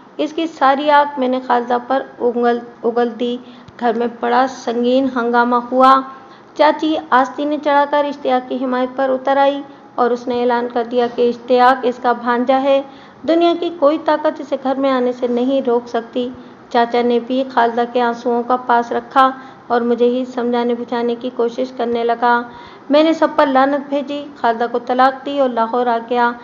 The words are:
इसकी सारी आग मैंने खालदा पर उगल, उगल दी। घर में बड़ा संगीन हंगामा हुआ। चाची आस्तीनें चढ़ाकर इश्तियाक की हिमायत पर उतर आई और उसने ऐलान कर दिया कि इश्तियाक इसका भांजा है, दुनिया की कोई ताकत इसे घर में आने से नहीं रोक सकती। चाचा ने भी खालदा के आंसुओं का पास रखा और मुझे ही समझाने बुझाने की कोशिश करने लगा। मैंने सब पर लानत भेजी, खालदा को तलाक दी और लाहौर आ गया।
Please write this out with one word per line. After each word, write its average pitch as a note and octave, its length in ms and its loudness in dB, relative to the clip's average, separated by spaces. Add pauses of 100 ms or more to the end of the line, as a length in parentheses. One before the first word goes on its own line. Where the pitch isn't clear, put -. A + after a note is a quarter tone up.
(200)
इसकी D#4 280 -2
सारी C#4+ 420 0
आग D4 300 4
मैंने B3+ 200 0
खालदा A#3+ 380 0
पर C4 280 -2 (160)
उगल, A#3+ 400 0 (220)
उगल A#3+ 260 0
दी। A#3+ 300 -6 (400)
घर A#3+ 140 0
में A#3 160 -2 (120)
बड़ा B3 260 2
संगीन B3 680 0
हंगामा A#3+ 400 2
हुआ। B3+ 360 4 (640)
चाची D#4 400 2 (160)
आस्तीनें C4+ 460 0
चढ़ाकर C#4+ 460 2
इश्तियाक C4 420 -2
की C4 100 -6
हिमायत B3+ 320 -2
पर C4+ 200 -2
उतर C4 280 0
आई C#4+ 260 2 (360)
और A#3+ 140 2
उसने A#3+ 280 -4
ऐलान A#3+ 260 0
कर A#3+ 200 -4
दिया A#3+ 200 0
कि A#3+ 220 0
इश्तियाक B3 560 2
इसका B3 280 0
भांजा A#3+ 440 0
है, C#4 260 2 (420)
दुनिया E4+ 280 4
की E4+ 160 -4
कोई D4 280 2
ताकत D#4 440 0
इसे C4+ 160 -6
घर C4 200 -2
में C4+ 120 0
आने B3 240 0
से B3 140 -4
नहीं B3+ 360 0
रोक A#3+ 240 0
सकती। B3 440 -4 (400)
चाचा A#3+ 300 2
ने A#3+ 180 2
भी B3+ 240 -2
खालदा A#3 420 0
के A#3+ 140 -2
आंसुओं A#3+ 440 -2
का B3 120 0
पास A#3+ 360 0
रखा C4 420 2 (380)
और A#3+ 120 2
मुझे A#3+ 220 2
ही B3 200 0
समझाने A#3+ 480 -2
बुझाने A#3+ 420 -4
की B3+ 140 -8
कोशिश B3 480 -4
करने A#3 260 -2
लगा। A#3+ 460 0 (420)
मैंने D#4 220 6
सब D4+ 220 0
पर D4+ 120 4
लानत C#4 420 2
भेजी, C#4+ 300 -4 (200)
खालदा A#3 280 0
को A#3+ 120 -4
तलाक B3+ 460 2
दी C#4+ 140 -4
और C4 100 2
लाहौर A#3 380 0
आ A#3 120 0
गया। A#3+ 320 0 (120)